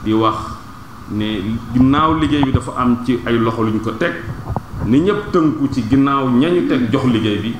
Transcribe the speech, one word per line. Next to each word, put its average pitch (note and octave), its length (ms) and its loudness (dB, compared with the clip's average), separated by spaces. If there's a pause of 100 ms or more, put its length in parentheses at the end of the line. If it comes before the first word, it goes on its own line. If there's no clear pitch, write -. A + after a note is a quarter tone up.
di G#2+ 100 0
wax A2 220 2 (760)
ne G#2 300 -2 (320)
ginnaaw C#3+ 460 4
liggéey C#3+ 240 2
bi C3 80 0
dafa - 260 -4
am B2 280 2
ci A#2+ 200 0
ay A#2 120 2
loxo A2+ 260 0
luñ G#2+ 180 0
ko A2 160 -4
teg, E3+ 160 0 (720)
ni A#2+ 160 4
ñépp G#3 300 0
tënku C#3+ 400 2
ci C3 180 -2
ginnaaw C3+ 400 2
ñañu D3+ 380 4
teg B2+ 240 0
jox B2+ 140 0
liggéey G#2+ 340 2
bi A2+ 200 -4